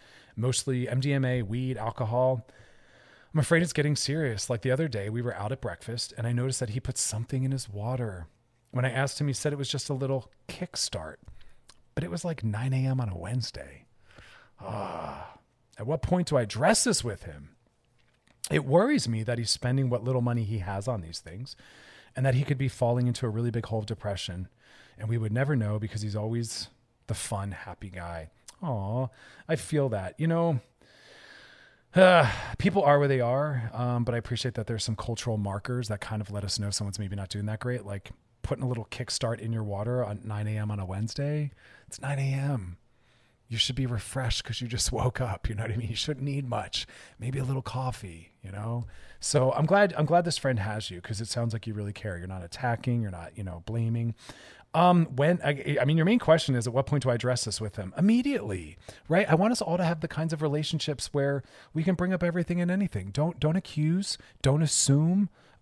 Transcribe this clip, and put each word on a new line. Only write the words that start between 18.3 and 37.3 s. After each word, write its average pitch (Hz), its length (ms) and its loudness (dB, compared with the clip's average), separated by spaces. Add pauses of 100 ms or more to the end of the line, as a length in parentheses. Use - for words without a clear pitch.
It 151 140 2
worries 170 440 4
me 110 140 0
that 117 160 -2
he's 117 120 -2
spending 131 380 2
what 117 160 0
little 127 160 0
money 120 240 0
he 107 140 -2
has 98 300 -4
on 117 120 -2
these 82 200 -10
things 95 360 -14 (580)
and 131 120 0
that 131 80 4
he 139 100 2
could 139 140 0
be 135 100 0
falling 123 380 2
into 123 180 0
a 117 60 0
really 117 200 -2
big 113 160 -2
hole 113 120 -4
of 104 80 -4
depression 95 640 -6 (500)
and 110 100 -4
we 113 80 0
would 110 160 -2
never 135 240 2
know 107 220 0
because 104 240 -6
he's 104 140 -4
always 110 520 -4 (380)
the - 80 -4
fun, 98 380 -4
happy - 360 -12
guy. 85 420 -10 (320)
Aw, 120 440 -2 (420)
I 160 80 2
feel 143 320 0
that. 95 300 -4
You 156 80 0
know, 165 340 2 (720)
<sighs> - 640 -20
uh, 175 360 10 (280)
people 190 240 4
are 143 160 8
where 143 100 4
they 131 120 4
are, 123 520 0
um, 120 320 0
but 117 100 0
I 117 40 0
appreciate 117 360 -4
that 110 120 -4
there's 110 180 -2
some 107 120 -2
cultural 113 420 -2
markers 104 500 -2
that 104 120 -4
kind 107 200 -4
of 101 100 -8
let 101 140 -4
us - 140 -2
know 101 120 -2
someone's 101 280 -4
maybe 101 180 -4
not 98 120 -6
doing 104 180 -4